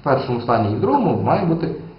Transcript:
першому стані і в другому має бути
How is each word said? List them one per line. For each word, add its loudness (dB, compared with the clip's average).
першому 0
стані 0
і 0
в -2
другому 2
має 2
бути -2